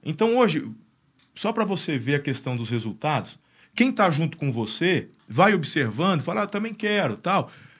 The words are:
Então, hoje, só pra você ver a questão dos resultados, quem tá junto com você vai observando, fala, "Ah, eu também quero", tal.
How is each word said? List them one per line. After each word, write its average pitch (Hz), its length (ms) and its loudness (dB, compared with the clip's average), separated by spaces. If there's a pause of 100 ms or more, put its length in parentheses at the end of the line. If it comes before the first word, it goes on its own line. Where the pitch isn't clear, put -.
Então, 220 320 2
hoje, 160 340 2 (640)
só 214 180 -4
pra 220 120 0
você 175 340 -2
ver 131 180 0
a 139 40 0
questão 131 360 -4
dos 117 140 -6
resultados, 117 680 -4 (360)
quem 254 160 4
tá 196 200 4
junto 156 260 -2
com 139 160 -2
você 117 560 0 (200)
vai 180 260 4
observando, 147 680 0
fala, 185 220 -2
"Ah, - 20 0
eu 202 40 -8
também 214 260 -6
quero", 196 420 0
tal. 175 340 -2 (300)